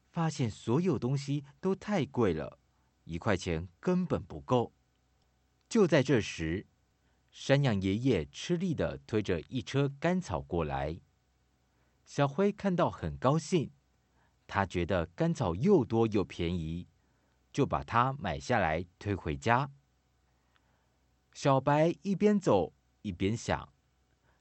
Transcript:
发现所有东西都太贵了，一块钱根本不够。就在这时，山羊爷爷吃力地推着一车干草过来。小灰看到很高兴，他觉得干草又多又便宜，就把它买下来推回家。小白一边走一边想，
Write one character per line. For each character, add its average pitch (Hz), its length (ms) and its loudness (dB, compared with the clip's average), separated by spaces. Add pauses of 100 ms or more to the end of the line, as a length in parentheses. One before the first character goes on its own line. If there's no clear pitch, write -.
发 165 220 -2
现 120 200 -2
所 117 300 -2
有 170 180 0
东 135 200 -2
西 143 260 -6 (160)
都 190 140 -2
太 190 320 -2
贵 110 260 2
了， 76 260 -8 (460)
一 85 140 -8
块 101 180 0
钱 87 320 -4 (100)
根 180 280 0
本 95 160 -2
不 - 180 -14
够。 120 320 0 (960)
就 208 180 4
在 156 160 6
这 123 200 4
时， 82 440 -6 (640)
山 139 320 0
羊 110 160 2
爷 95 180 0
爷 117 280 0
吃 - 320 -6
力 175 160 -2
地 80 240 -4 (100)
推 110 140 -2
着 92 220 -2
一 127 180 -8
车 139 400 -2
干 180 180 0
草 85 220 -4
过 80 240 -2
来。 71 340 -4 (1080)
小 143 200 0
灰 196 240 0
看 196 240 -2
到 165 140 2
很 78 300 -6
高 143 200 2
兴， 160 340 -2 (720)
他 98 180 0
觉 90 220 -2
得 90 200 0
干 165 280 -2
草 90 200 0
又 151 300 4
多 113 220 2
又 101 180 0
便 87 320 -4
宜， 82 320 -8 (640)
就 139 140 0
把 - 160 -2
它 127 320 0
买 92 240 -4
下 123 200 0
来 87 280 0 (120)
推 101 160 -4
回 82 220 -4
家。 123 340 0 (1600)
小 135 260 2
白 151 420 4
一 196 120 -2
边 208 240 4
走 101 340 2 (300)
一 104 100 -6
边 98 240 -2
想， 71 360 -4 (680)